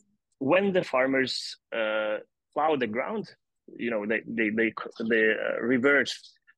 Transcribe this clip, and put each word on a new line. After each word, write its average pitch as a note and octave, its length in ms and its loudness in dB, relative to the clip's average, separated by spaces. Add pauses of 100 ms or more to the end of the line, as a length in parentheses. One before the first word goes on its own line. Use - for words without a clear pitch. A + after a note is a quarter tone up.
(400)
when F3+ 320 2
the F3+ 120 2
farmers, C3 760 0 (180)
uh, G#2+ 420 -2 (360)
plow D3+ 240 2
the B2 100 0
ground, D#3 420 -4 (460)
you A#2 140 -4
know, G#2+ 160 -2
they, A2 220 0
they, A2+ 220 0
they, A2 240 0 (360)
they, A2 220 4
uh, - 300 -2
reverse, B2+ 720 0 (240)